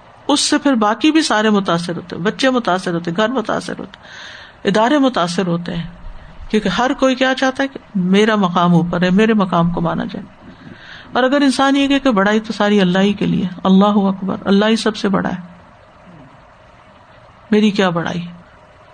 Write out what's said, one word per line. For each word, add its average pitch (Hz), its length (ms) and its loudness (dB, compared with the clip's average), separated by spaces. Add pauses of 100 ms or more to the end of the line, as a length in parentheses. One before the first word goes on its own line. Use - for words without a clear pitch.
(280)
اس 294 120 2
سے - 180 0
پھر 285 160 2
باقی 226 360 2
بھی 311 120 4
سارے 220 280 0
متاثر 180 460 0
ہوتے - 200 -12
ہیں، 165 60 -8
بچے 220 280 0
متاثر 185 440 -2
ہوتے 170 160 -4
ہیں، 170 60 -6
گھر 214 120 0
متاثر - 500 -6
ہوتے - 200 -16
ہیں، - 80 -20 (640)
ادارے 226 280 2
متاثر 190 480 0
ہوتے 170 280 -4
ہیں، 170 120 -8 (640)
کیونکہ 214 180 0
ہر 240 260 0
کوئی 262 200 2
کیا 262 200 0
چاہتا 262 280 -2
ہے 277 60 -2
کہ - 100 -16 (160)
میرا 202 420 2
مقام 175 380 2
اوپر 175 280 0
ہے، 180 80 2
میرے 220 240 4
مقام 180 360 0
کو 170 100 -4
مانا 165 240 -2
جائے۔ - 360 -12 (720)
اور 240 100 0
اگر 262 180 2
انسان 277 360 2
یہ 277 120 2
کہے 277 100 2
کہ 269 120 0
بڑائی 208 300 2
تو 220 120 -8
ساری 208 280 2
اللہ 185 180 2
ہی 202 140 2
کے 202 140 -4
لیے، 175 200 0 (180)
اللہ 190 200 6
اکبر، 196 600 0
اللہ 196 200 2
ہی 220 120 2
سب 214 200 -2
سے - 120 -4
بڑا 190 200 0
ہے، 175 120 -6 (2000)
میری 208 200 4
کیا 196 180 0
بڑائی؟ 170 380 -4 (680)